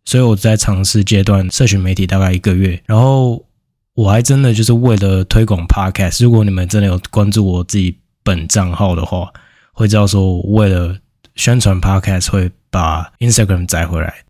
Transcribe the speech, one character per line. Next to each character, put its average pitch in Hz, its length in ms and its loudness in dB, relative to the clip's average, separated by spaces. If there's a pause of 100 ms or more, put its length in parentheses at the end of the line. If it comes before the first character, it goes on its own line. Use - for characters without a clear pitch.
所 127 120 0
以 127 40 2
我 117 120 4
在 110 220 0
尝 98 260 -2
试 101 220 0
戒 98 180 2
断 98 280 0
社 - 160 0
群 101 120 2
媒 92 160 -2
体 95 120 -2
大 95 120 -2
概 92 140 0
一 90 60 -2
个 95 160 0
月， 90 320 -2
然 110 120 2
后 127 460 2 (480)
我 104 180 0
还 113 120 4
真 139 180 2
的 123 140 2
就 110 100 0
是 117 80 2
为 120 240 2
了 95 280 0
推 110 200 2
广 87 240 -2
Podcast， 92 560 0
如 120 60 4
果 113 120 4
你 104 80 0
们 92 160 -2
真 104 140 -2
的 101 80 2
有 90 100 0 (120)
关 104 200 0
注 104 140 0
我 90 200 -2
自 - 120 -6
己 90 220 -2 (240)
本 85 260 -4
账 92 240 -2
号 90 240 -2
的 80 80 -4
话， 90 240 -6 (460)
会 110 120 0
知 107 100 2
道 104 100 4
说 95 320 0
我 - 20 -6 (120)
为 107 180 4
了 90 260 -2 (380)
宣 120 260 0
传 98 180 2
Podcast 95 520 -2
会 90 200 -2 (200)
把 82 480 -4
Instagram 101 480 0
载 82 200 -4
回 82 140 -4
来， 85 140 -8 (160)